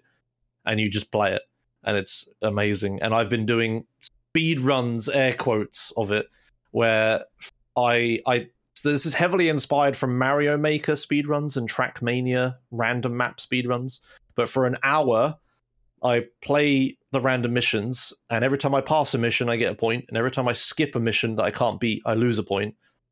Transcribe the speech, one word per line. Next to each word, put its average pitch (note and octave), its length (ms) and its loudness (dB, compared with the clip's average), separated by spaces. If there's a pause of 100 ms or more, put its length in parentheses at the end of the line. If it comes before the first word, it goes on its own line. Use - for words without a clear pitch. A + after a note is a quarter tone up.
(680)
and A2 140 -2
you G#2+ 80 0
just G2+ 240 -4
play G2+ 200 2
it, - 100 -4 (420)
and G#2 120 0
it's - 320 -4 (140)
amazing. G2+ 600 0
And A2 120 0
I've A2+ 160 2
been A2 160 -2
doing A2+ 400 0 (120)
speed D#3+ 600 -2
runs, B2 480 0
air C3 260 2
quotes, - 640 -2
of G#2 140 -2
it, G#2 180 0 (440)
where A2 520 2 (520)
I, A#2+ 500 2
I, B2 220 0 (260)
so - 160 -2
this D3 160 0
is D3 80 -2
heavily F3 340 2
inspired C#3+ 480 0
from B2 220 -2
Mario D3 380 2
Maker D3+ 400 0
speed D3 300 -2
runs D3 300 -2
and A#2 140 -4
Trackmania B2+ 840 -2 (140)
random A#2+ 460 -2
map B2 240 -4
speed B2 280 -4
runs. B2 320 -4 (340)
But A#2 140 0
for C3 180 2
an B2 160 0
hour, C#3 560 2 (640)
I A#2+ 240 2 (160)
play C#3+ 560 2 (140)
the C3+ 80 2
random A#2+ 320 0
missions, A#2 600 -2 (160)
and A#2 160 0
every C3+ 140 2
time C#3 160 0
I C3+ 60 4
pass D3+ 340 0
a B2+ 40 0
mission, A#2 300 0
I A#2 80 0
get A2+ 140 0
a - 60 -6
point, A2+ 320 -2
and A2+ 100 -6
every B2+ 140 0
time B2+ 160 0
I A#2+ 40 0
skip - 440 -2
a A#2+ 40 0
mission A2+ 360 0
that G#2+ 80 0
I G#2 80 0
can't A2+ 260 0
beat, A2+ 260 -2
I A2+ 100 0
lose A2+ 240 2
a G#2+ 40 -2
point. G2+ 320 -2 (380)